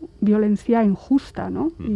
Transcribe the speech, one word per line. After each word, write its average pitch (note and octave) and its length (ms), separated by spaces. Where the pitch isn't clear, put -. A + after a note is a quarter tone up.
violencia G#3+ 640
injusta, G3 640
¿no? B3 300
Y - 40